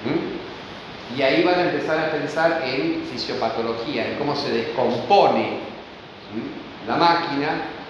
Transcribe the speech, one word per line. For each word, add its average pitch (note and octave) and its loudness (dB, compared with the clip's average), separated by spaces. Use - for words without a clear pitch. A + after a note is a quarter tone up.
¿Mm? - -6
Y C#3 2
ahí D3 4
van F3+ 4
a F3 2
empezar D#3 0
a D#3+ 0
pensar D#3+ 2
en D3+ 0
fisiopatología, A#2 -2
en - -4
cómo C#3+ 0
se - -2
descompone, A#2 4
¿m? A#2 -6
la A#2+ -2
máquina D3 4